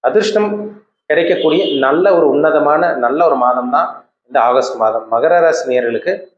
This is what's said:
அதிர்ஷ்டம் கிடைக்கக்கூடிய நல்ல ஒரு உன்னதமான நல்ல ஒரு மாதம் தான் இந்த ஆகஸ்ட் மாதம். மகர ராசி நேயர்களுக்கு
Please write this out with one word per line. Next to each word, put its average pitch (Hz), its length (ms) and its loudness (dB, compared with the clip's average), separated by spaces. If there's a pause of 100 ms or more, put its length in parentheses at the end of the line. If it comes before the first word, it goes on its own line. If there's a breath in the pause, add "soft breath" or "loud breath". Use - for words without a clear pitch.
அதிர்ஷ்டம் 208 440 0 (600)
கிடைக்கக்கூடிய 165 520 0 (240)
நல்ல 160 180 2 (120)
ஒரு 160 180 2
உன்னதமான 151 480 2 (220)
நல்ல 135 240 0
ஒரு 143 140 2
மாதம் 123 320 0
தான் 165 140 0 (400)
இந்த 131 100 -2 (100)
ஆகஸ்ட் 127 340 0
மாதம். 110 300 -2
மகர 160 320 2
ராசி 165 260 0
நேயர்களுக்கு 120 420 -2 (240)